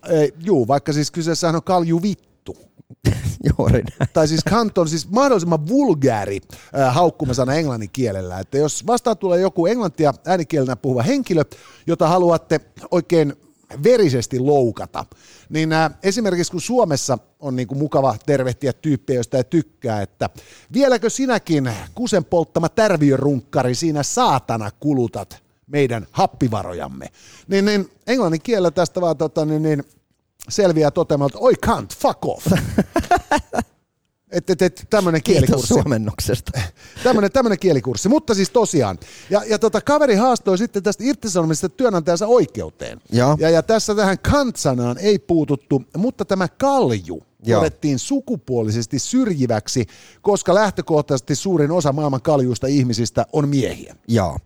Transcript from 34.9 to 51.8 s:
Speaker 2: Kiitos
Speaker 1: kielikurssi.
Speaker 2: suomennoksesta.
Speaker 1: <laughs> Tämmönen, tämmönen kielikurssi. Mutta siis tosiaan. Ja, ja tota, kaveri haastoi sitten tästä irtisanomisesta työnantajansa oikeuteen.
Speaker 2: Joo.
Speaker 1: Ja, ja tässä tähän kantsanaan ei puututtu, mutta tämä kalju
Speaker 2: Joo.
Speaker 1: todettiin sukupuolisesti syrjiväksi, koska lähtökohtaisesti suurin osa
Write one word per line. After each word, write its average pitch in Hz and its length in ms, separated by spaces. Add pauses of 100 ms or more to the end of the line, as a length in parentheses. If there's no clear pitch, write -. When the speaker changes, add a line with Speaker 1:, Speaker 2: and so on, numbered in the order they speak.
Speaker 2:
Kiitos 170 220
Speaker 1:
kielikurssi. - 280
Speaker 2:
suomennoksesta. 110 800 (280)
Speaker 1:
<laughs> - 240
Tämmönen, 226 280
tämmönen 233 280
kielikurssi. 131 500
Mutta 285 260
siis 190 140
tosiaan. 139 480 (320)
Ja, 208 200
ja 214 100
tota, 220 220
kaveri 285 340
haastoi 208 420
sitten 202 260
tästä 208 200
irtisanomisesta 180 680
työnantajansa 180 580
oikeuteen. 110 760 (100)
Speaker 2:
Joo. 127 280
Speaker 1:
Ja, 160 100
ja 165 140
tässä 220 320
tähän 196 240
kantsanaan 135 760
ei 202 220
puututtu, 147 640 (140)
mutta 214 280
tämä 190 220
kalju 117 760 (200)
Speaker 2:
Joo. 113 160
Speaker 1:
todettiin 147 400
sukupuolisesti 123 1000
syrjiväksi, 135 840 (360)
koska 190 340
lähtökohtaisesti 156 800
suurin 156 360
osa 151 220